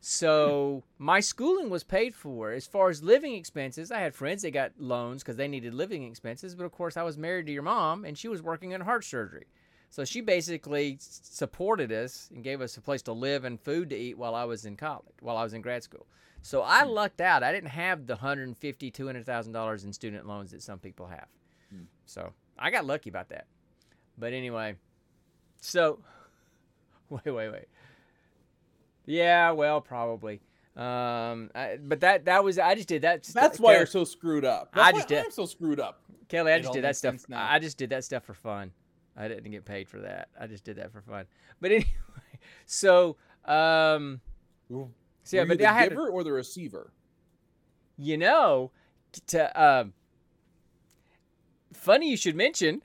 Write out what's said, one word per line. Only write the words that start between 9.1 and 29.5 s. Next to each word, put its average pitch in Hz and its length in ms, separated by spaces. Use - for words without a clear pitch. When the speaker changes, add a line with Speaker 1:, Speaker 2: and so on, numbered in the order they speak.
Speaker 1:
So 143 140
she 233 160
basically 156 760
s-, - 280
supported 175 680
us 117 420
and 120 100
gave 135 180
us 123 160
a 113 40
place 139 220
to 117 100
live 131 300
and 123 180
food 160 300
to 127 40
eat 117 220
while 117 160
I 117 120
was 113 200
in 104 120
college, 147 420
while 117 180
I 113 60
was 107 100
in 113 80
grad 123 220
school. - 240
So - 220
I 185 200
Speaker 2:
Hmm. 269 60
Speaker 1:
lucked 208 320
out. 170 220
I 131 80
didn't 180 180
have 165 380
the 120 80
hundred 131 420
fifty, 139 320
two 135 160
hundred 123 220
thousand 117 260
dollars 110 300
in 101 100
student 104 320
loans 101 260
that - 120
some 95 160
people 90 280
have. 87 200
Speaker 2:
Hmm. 92 140
Speaker 1:
So 87 260
I 151 140
got 214 140
lucky 135 240
about 92 200
that. - 160
But 117 160
anyway, 117 440
so 165 400
<laughs> - 560
wait, 131 180
wait, 110 220
wait. - 160
Yeah, 170 460